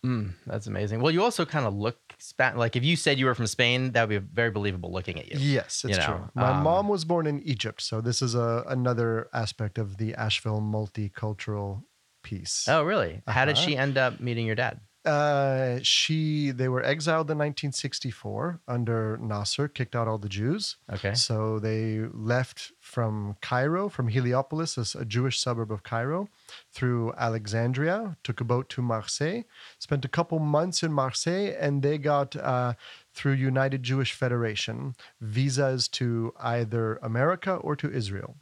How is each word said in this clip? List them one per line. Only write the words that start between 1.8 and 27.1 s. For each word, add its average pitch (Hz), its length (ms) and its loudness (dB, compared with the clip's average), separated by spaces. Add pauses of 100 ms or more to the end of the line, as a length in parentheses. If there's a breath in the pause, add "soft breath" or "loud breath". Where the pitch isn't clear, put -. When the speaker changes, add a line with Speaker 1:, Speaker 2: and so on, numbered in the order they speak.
Speaker 1:
Spa-, - 360 0
like, 117 220 2
if 123 80 2
you 165 100 6
said 143 240 4
you 131 60 4
were 123 100 4
from 113 120 0
Spain, 123 460 4
that 117 140 6
would - 20 -2
be 101 240 0
very 117 180 2
believable 95 420 -2
looking 90 260 -4
at - 100 -12
you, 147 100 -6
Speaker 2:
Yes, 135 440 0
it's 104 80 0
Speaker 1:
you 98 60 4
know? 78 80 4
Speaker 2:
true. 85 300 -2
My 127 160 4
Speaker 1:
Um, 143 120 2
Speaker 2:
mom 185 240 4
was 196 160 0
born 165 240 2
in 143 160 0
Egypt. 113 380 -4
So 113 180 -4
this 117 220 0
is 120 140 0
a, 117 320 2
another 120 680 0
aspect 110 440 -4
of 101 200 -4
the 110 180 -4
Asheville 110 460 -2
multicultural 104 1200 -4 (400)
piece. - 460 -6
Speaker 1:
Oh, 147 140 6
really? 151 440 0
How 127 180 4
did 151 120 2
Speaker 2:
Uh-huh. - 80 2
Speaker 1:
she 147 120 2
end 135 200 2
up 127 240 2
meeting 117 240 -2
your 110 100 0
dad? 120 240 -2 (260)
Speaker 2:
Uh, 139 800 2
she, 156 680 2
they 127 180 0
were 127 120 2
exiled 156 480 2
in 156 80 0
nineteen 147 360 -2
sixty-four 127 960 -6
under 113 480 0
Nasser, 110 500 -2
kicked 127 300 -4
out 117 100 0
all 110 100 -2
the 104 120 -6
Jews. 127 480 -2 (120)
Speaker 1:
Okay. 98 240 -2
Speaker 2:
So 110 460 0
they 110 400 0 (140)
left 117 680 -2
from 107 600 -2
Cairo, 160 480 0
from 127 180 -2
Heliopolis, 131 680 0
a 120 40 -2
s-, - 140 -4
a - 80 -6
Jewish 120 380 0
suburb 117 320 -2
of 101 100 -8
Cairo, 143 460 -2 (420 loud breath)
through 120 460 0